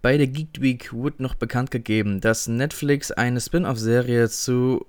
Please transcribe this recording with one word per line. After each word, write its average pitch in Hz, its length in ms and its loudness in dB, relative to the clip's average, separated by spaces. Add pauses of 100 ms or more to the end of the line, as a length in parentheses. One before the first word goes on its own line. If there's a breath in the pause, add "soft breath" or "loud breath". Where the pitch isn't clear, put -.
bei 131 160 4
der 143 100 4
Geek 147 320 -8
Week 131 320 0
wurde 131 320 -6
noch 127 120 -4
bekannt 120 360 -2
gegeben, 107 480 0
dass 113 300 2
Netflix 143 640 0
eine 123 280 0
Spin-off-Serie 120 880 2
zu 123 600 0